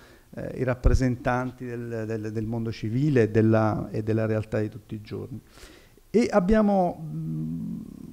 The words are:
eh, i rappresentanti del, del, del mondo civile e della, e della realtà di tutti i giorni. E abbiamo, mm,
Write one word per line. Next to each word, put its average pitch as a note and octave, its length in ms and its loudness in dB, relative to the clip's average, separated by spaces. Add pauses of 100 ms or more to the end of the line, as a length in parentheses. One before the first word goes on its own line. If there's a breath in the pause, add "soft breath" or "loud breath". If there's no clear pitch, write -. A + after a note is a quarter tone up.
(340 loud breath)
eh, - 220 -10
i C3 80 -2
rappresentanti B2 1000 2
del, A#2 400 -8
del, A2 280 -6
del A2 140 -4
mondo A2+ 260 -4
civile B2+ 500 2
e G#2+ 80 4
della, A2 600 4
e A2+ 120 -6
della A2 240 0
realtà G#2+ 320 -2
di G#2+ 100 -2
tutti A2 280 -12
i G#2 40 -10
giorni. G#2 400 -12 (680 loud breath)
E A#3 180 4
abbiamo, G3+ 720 2
mm, D#3+ 800 -6 (320)